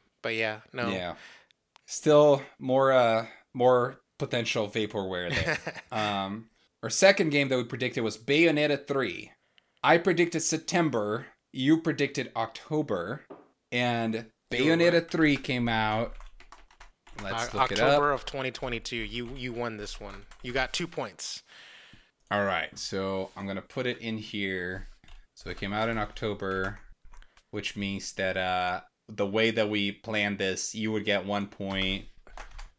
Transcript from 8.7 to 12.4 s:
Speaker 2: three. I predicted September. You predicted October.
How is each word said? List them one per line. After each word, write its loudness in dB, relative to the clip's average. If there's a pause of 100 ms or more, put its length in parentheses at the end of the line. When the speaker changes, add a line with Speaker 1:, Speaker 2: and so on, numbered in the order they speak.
Speaker 2:
three. -4 (500)
I 8
predicted 2
September. 0 (260)
You 4
predicted -2
October. -4 (480)